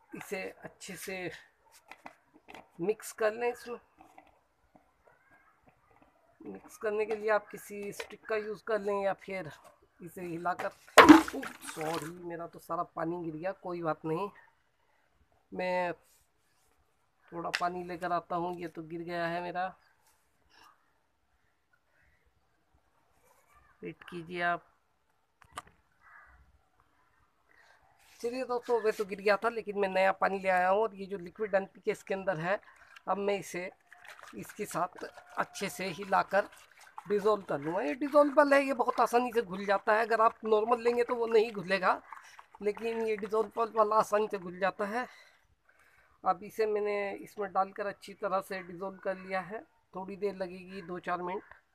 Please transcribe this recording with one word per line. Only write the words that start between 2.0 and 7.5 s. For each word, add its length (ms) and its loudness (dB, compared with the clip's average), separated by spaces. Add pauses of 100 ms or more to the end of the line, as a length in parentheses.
mix 340 -2
कर 200 0
लें। 160 0
इसमें 280 -10 (2500)
mix 380 -14
करने 280 0
के 100 0
लिए 140 -2
आप 180 4
किसी 460 -10